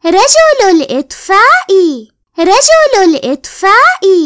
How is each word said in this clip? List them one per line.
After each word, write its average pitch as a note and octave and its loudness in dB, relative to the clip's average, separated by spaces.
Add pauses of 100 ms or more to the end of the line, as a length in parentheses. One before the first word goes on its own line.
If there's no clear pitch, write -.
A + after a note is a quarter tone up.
رجل C#5 2 (100)
الإطفاء، F#4+ -2 (680)
رجل C5 2
الإطفاء. G4 -2 (200)